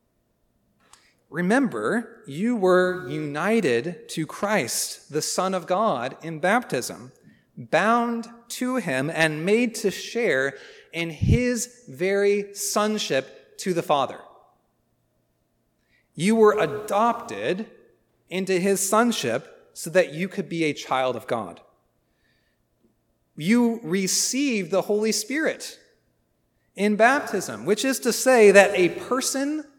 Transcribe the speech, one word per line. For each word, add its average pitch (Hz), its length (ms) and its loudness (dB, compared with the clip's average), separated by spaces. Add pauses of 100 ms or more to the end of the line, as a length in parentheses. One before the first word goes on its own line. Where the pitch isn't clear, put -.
(1300)
Remember, 180 960 0
you 196 280 -2
were 185 540 2
united 156 1000 -2
to 160 180 -6
Christ, - 840 -4
the 147 120 -2
Son 190 320 -2
of 175 100 -6
God, 170 560 -2
in 160 180 -10
baptism, 139 720 -2 (460)
bound 233 680 0 (220)
to 254 260 -4
him 151 340 -2
and 156 360 0
made 226 300 2
to - 140 -2
share 147 680 -2 (380)
in 170 160 -6
his 233 800 0
very 202 640 0
sonship - 1040 -4
to 185 160 -2
the 170 80 -2
Father. 139 380 -2 (1900)
You 190 220 2
were 214 240 6
adopted 165 1080 -2 (640)
into 185 300 -2
his 196 280 0
sonship 214 840 0
so - 160 -12
that 156 240 2
you 170 140 -4
could 185 200 -8
be 165 180 -4
a 147 80 0
child 131 420 -2
of 113 100 -12
God. 101 360 -6 (1700)
You 226 480 2
received 196 840 -2
the 185 140 0
Holy 214 280 0
Spirit 254 680 -6 (960)
in 208 200 0
baptism, 196 720 0
which 202 180 0
is 269 160 0
to 233 140 0
say 233 380 8
that 185 240 10
a 175 140 4
person 277 760 -4 (140)